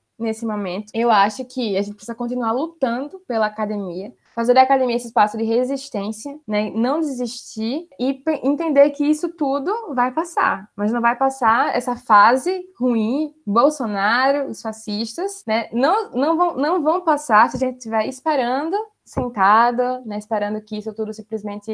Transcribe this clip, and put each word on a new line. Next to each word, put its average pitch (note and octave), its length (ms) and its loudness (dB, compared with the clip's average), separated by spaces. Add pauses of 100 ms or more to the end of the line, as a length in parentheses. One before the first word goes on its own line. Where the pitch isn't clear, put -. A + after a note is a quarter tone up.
(180)
nesse A3 280 -4
momento, G#3 480 -6
eu A#3 180 2
acho G#3+ 320 4
que A#3 320 -4
a G3 60 2
gente G#3 140 -6
precisa A3+ 200 -10
continuar A#3+ 380 -4
lutando C#4+ 760 -4
pela A3 200 0
academia, G#3 640 -6 (200)
fazer A#3 200 2
da B3+ 80 10
academia C4 340 4
esse A#3+ 120 -4
espaço A3 300 0
de A3 60 -2
resistência, B3 1040 -4
né? G#3 260 -2
Não B3+ 280 0
desistir B3+ 840 -4 (140)
e C4 140 0
pe-, D#4 320 -2
entender D4 460 4
que D4 140 -4
isso D4+ 300 2
tudo C#4 380 -2 (200)
vai B3 200 0
passar, G3+ 600 -2
mas G#3 200 -2
não A#3+ 80 -2
vai A#3+ 160 2
passar C4 580 2
essa B3 220 -2
fase B3+ 680 4 (160)
ruim, B3 540 0 (120)
Bolsonaro, B3 1040 2
os A3 120 -10
fascistas, A3 840 -6
né? A3+ 240 0
Não, D#4 400 0
não D#4 260 0
vão, F4 180 0
não D#4 280 0
vão E4+ 180 0
passar A#3+ 480 4
se B3+ 80 -8
a - 20 -8
gente B3+ 180 -2
estiver A3 300 -2
esperando C#4 720 -2 (340)
sentada, A#3+ 920 2
né, G#3 120 -6
esperando G#3 440 -4
que G#3+ 160 -10
isso G#3 160 -8
tudo G#3+ 200 -6
simplesmente, G#3 600 -8